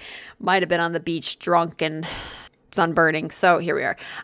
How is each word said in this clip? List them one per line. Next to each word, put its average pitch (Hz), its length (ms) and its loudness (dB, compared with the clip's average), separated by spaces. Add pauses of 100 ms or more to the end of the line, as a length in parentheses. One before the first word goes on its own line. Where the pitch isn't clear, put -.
(400)
might 185 220 2
have 170 80 0
been 170 100 2
on 170 140 0
the 165 60 0
beach 165 400 -4
drunk 170 420 2
and 160 240 -4 (640)
sunburning. 160 600 2
So 175 280 4
here 165 160 -2
we 131 80 -2
are. - 140 -2 (260)